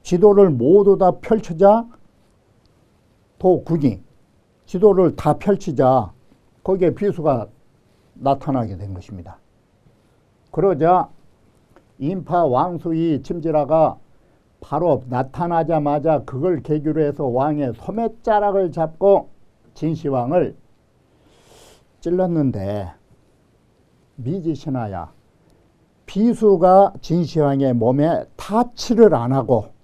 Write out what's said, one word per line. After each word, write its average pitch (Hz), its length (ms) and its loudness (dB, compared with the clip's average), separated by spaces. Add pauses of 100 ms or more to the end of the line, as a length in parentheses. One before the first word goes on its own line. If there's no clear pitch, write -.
지도를 196 480 4
모두 180 480 4
다 180 140 2
펼치자, 208 760 0 (1500)
도궁이 156 600 0 (640)
지도를 185 500 2
다 151 220 0
펼치자 131 760 0 (540)
거기에 180 300 0
비수가 151 520 -4 (680)
나타나게 131 600 -4
된 95 180 -12
것입니다. 90 440 -16 (1120)
그러자 170 580 0 (920)
인파 170 460 -2
왕수이 160 760 -2
침지라가 156 760 0 (640)
바로 147 480 -2
나타나자마자 151 1160 -2
그걸 147 360 -4
계기로 151 400 -2
해서 147 240 -2
왕의 135 500 -2
소매자락을 208 960 -2
잡고 170 580 0 (440)
진시황을 147 840 -2 (1500)
찔렀는데, 127 880 -2 (1200)
미지신하야, 127 1000 -8 (920)
비수가 196 960 4
진시황의 143 720 0
몸에 127 520 0 (100)
타치를 226 800 2
안 123 180 -2
하고 123 360 0 (160)